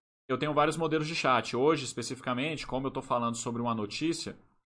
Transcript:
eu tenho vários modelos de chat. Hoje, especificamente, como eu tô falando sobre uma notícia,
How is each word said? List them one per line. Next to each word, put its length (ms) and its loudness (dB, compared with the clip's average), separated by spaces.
eu 100 0
tenho 140 -2
vários 240 4
modelos 300 2
de 80 -4
chat. 420 2
Hoje, 280 4
especificamente, 800 -4
como 200 -4
eu 40 -2
tô 100 -6
falando 360 0
sobre 260 -4
uma 120 0
notícia, 640 -4